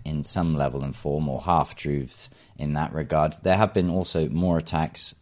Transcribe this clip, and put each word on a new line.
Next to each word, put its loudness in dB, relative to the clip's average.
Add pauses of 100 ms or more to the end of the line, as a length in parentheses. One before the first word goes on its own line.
in -2
some 0
level 0
and -6
form, -2
or -4
half-truths 0 (260)
in -4
that -2
regard. 2
There 4
have 4
been 2
also 0
more 2
attacks -4